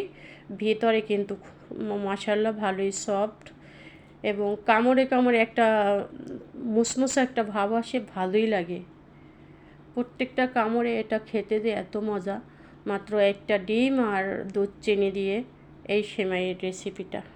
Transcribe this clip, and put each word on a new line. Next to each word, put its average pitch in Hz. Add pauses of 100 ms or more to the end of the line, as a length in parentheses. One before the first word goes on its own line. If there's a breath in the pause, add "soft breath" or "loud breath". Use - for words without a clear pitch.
(580 loud breath)
ভিতরে 220
কিন্তু 202 (680)
মাশাআল্লাহ 208
ভালোই 196
সফট, 208 (800 loud breath)
এবং 208 (180)
কামড়ে 247
কামড়ে 247
একটা 226 (1000)
মুসমুসে 240
একটা 254
ভাব 202
আসে, 233 (100)
ভালোই 196
লাগে। 180 (1080 loud breath)
প্রত্যেকটা 254
কামড়ে 233
এটা 220
খেতে 214
যে 226
এত 196
মজা। 202 (500 loud breath)
মাত্র 202 (140)
একটা 202
ডিম 226 (100)
আর 196 (240)
দুধ 202 (100)
চিনি 202
দিয়ে 196 (520)
এই 208
সেমাইয়ের 185
রেসিপিটা। 190 (160)